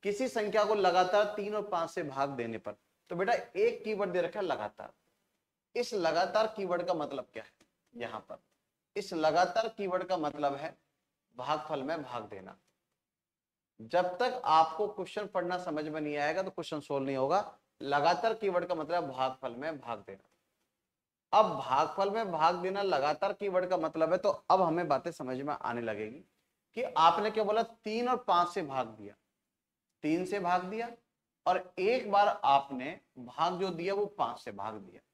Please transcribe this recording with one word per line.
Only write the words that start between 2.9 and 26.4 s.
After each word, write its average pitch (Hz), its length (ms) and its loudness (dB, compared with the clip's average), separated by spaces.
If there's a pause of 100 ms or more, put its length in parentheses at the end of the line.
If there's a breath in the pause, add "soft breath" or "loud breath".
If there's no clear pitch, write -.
तो 180 40 -6
बेटा 196 180 2
एक 226 500 0
keyword 202 280 -2
दे 175 100 2
रखा 170 180 -2
है 202 60 -2
लगातार। 107 460 -6 (840)
इस 240 200 -4
लगातार 190 640 2
keyword 175 300 -2
का 175 80 2
मतलब 135 380 -6
क्या 110 100 -10
है? - 80 -20 (420)
यहाँ 110 280 -8
पर - 220 -18 (520)
इस 196 200 -6
लगातार 175 600 2
कीवर्ड 185 260 -2
का 180 160 -2
मतलब 147 360 -2
है 151 220 -10 (600)
भागफल 147 460 -4
में 156 200 -4
भाग 123 220 -8
देना। 95 320 -16 (1300)
जब 170 220 2 (120)
तक 247 280 0
आपको 160 440 4
क्वेश्चन 208 380 -6
पढ़ना 180 300 -2
समझ 160 280 -4
में 156 160 -6
नहीं 147 160 -4
आएगा 156 260 0
तो 185 80 -6
क्वेश्चन 156 280 -8
सॉल्व 139 260 -4
नहीं 135 100 -2
होगा। 139 240 2 (420)
लगातार 147 520 2
कीवर्ड 180 320 0
का 175 100 -2
मतलब 160 320 -2
भागफल 131 480 -4
में 147 240 -8
भाग 120 200 -8
देना। - 1400 -6
अब 214 60 8 (120)
भागफल 160 520 2
में 208 220 -2
भाग 165 260 4
देना 190 260 -2
लगातार 156 500 2
कीवर्ड 185 360 0
का 180 80 2
मतलब 160 340 0
है, 175 60 2
तो - 120 2
अब - 320 4
हमें 170 260 2
बातें 147 240 0
समझ 127 280 -6
में 143 140 -4
आने 120 280 -4
लगेगी 110 420 -6 (540)